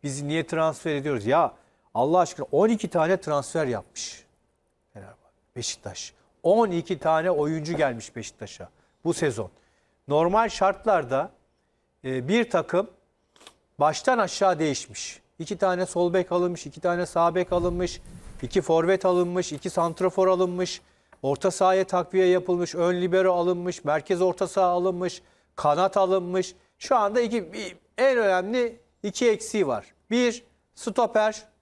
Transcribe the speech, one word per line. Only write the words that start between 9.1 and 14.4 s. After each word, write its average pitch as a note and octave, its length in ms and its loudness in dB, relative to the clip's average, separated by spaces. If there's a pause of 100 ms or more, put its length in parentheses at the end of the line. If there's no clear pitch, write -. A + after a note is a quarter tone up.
sezon. A2+ 360 -4 (580)
Normal F3 420 2
şartlarda, F3 840 0 (760)
e, C3 220 -6
bir A3+ 220 2
takım F3+ 400 0 (920)
baştan D#3 380 2
aşağı F#3+ 420 0